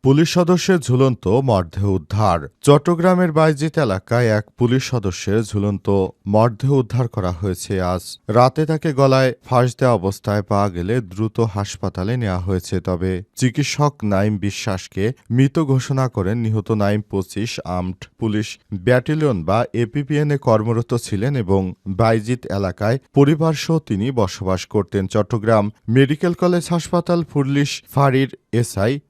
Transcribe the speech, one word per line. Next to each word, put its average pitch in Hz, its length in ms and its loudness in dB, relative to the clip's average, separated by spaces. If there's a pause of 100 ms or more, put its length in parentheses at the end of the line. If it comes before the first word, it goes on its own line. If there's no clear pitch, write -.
পুলিশ 147 320 4
সদস্যের 180 460 2
ঝুলন্ত 127 460 0 (180)
মরদেহ 95 480 0
উদ্ধার। 92 480 0 (220)
চট্টগ্রামের 175 680 4
বাইজিত 156 460 0
এলাকায় 117 520 0
এক 107 160 0 (120)
পুলিশ 127 320 2
সদস্যের 101 540 -2
ঝুলন্ত 101 440 -4 (400)
মরদেহ 110 460 2
উদ্ধার 120 340 0
করা 92 240 -4
হয়েছে 92 500 -6
আজ। 90 220 -2 (260)
রাতে 127 360 4
তাকে 156 280 -2
গলায় 131 380 2 (120)
ফাঁস 123 320 2
দেওয়া 123 240 2
অবস্থায় 98 440 -2
পাওয়া 101 260 0
গেলে 90 320 -4
দ্রুত 104 360 -6 (160)
হাসপাতালে 101 640 -6
নেওয়া 95 300 -2
হয়েছে, 95 340 -2
তবে 92 300 -2 (240)
চিকিৎসক 139 580 0 (100)
নাইম 104 340 0
বিশ্বাসকে 95 680 -6 (260)
মৃত 135 320 2
ঘোষণা 131 440 0
করেন। 101 360 -2
নিহত 110 280 -2
নাইম 104 380 0
পঁচিশ 101 420 -4 (140)
আর্মড 90 340 -6 (180)
পুলিশ 107 300 -2 (360)
ব্যাটালিয়ন 127 600 0
বা 98 160 0 (140)
এপিবিএন 147 580 -2
এ 139 60 0
কর্মরত 113 600 0
ছিলেন 113 380 -2
এবং 98 260 2 (360)
বাইজিত 113 440 0 (100)
এলাকায় 101 460 -2 (160)
পরিবারসহ 151 680 2
তিনি 104 320 -2
বসবাস 95 540 -2
করতেন। 98 420 -2
চট্টগ্রাম 107 580 0 (240)
মেডিকেল 143 440 2
কলেজ 175 340 0
হাসপাতাল 175 520 -2 (120)
পুলিশ 139 380 0 (220)
ফাঁড়ির 135 400 2 (200)
এসআই 113 420 0 (160)